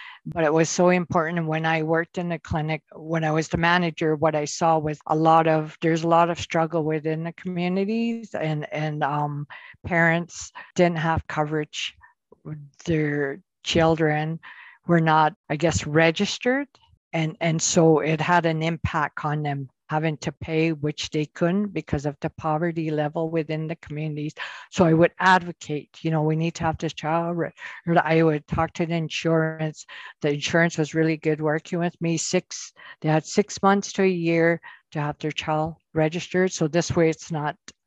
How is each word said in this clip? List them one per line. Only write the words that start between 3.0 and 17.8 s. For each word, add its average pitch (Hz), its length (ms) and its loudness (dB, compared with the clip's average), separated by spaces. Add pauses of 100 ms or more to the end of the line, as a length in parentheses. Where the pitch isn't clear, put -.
I 156 80 0
was 156 160 0
the 170 100 -4
manager, 170 580 0
what 156 200 0
I 151 100 -2
saw 165 340 2
was 151 260 -4
a 156 100 0
lot 160 320 6
of, 156 340 0
there's 160 220 0
a 165 40 0
lot 170 240 4
of 165 80 -6
struggle 160 440 -2
within 156 400 -4
the 170 100 -8
communities, 196 1000 -4
and, 151 400 -4
and, 151 300 -4
um, 147 440 -4 (380)
parents 170 640 0 (240)
didn't 175 220 4
have 160 300 -2
coverage. 151 680 -4 (880)
Their 147 560 -2 (220)
children 160 760 2 (480)
were 170 140 6
not, 156 340 4 (140)
I 151 80 -2
guess, 160 280 0
registered. 165 840 0 (460)
And, 160 260 -2
and 160 220 0
so 160 380 6